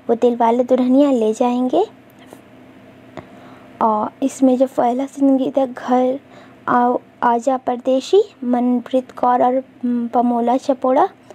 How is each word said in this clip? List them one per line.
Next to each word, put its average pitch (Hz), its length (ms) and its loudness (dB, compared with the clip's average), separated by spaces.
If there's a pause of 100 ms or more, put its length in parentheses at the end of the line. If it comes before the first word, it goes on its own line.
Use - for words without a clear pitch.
वो 240 60 2
दिलवाले 240 500 0
दुल्हनिया 254 460 2
ले 220 220 0
जाएंगे। 254 540 0 (2000)
और 220 280 -2 (120)
इसमें 262 360 0
जो 262 80 2
पहला 254 400 -2
संगीत 269 520 0
है, 254 140 -2
घर 254 480 -2 (480)
आओ 247 320 0 (220)
आजा 240 340 0
परदेसी, 262 640 0 (220)
मनप्रीत 247 640 -2
कौर 247 340 0
और, 247 100 2
हम्म, 240 540 -4
पमोला 240 480 0
चपोड़ा, 262 520 0 (260)